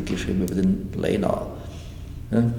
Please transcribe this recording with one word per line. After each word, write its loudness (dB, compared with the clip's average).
geschrieben 0
über 0
den 4
Lenau. 2
Ja, 4